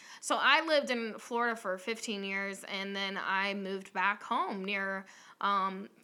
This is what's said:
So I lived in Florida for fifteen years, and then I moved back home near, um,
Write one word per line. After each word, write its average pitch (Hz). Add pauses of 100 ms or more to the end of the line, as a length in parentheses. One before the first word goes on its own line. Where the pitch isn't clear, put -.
(200)
So -
I 277
lived 285
in 226
Florida 233
for 190
fifteen 220
years, 196
and 196
then 196
I 196
moved 196
back 202
home 233
near, 196 (340)
um, 196 (160)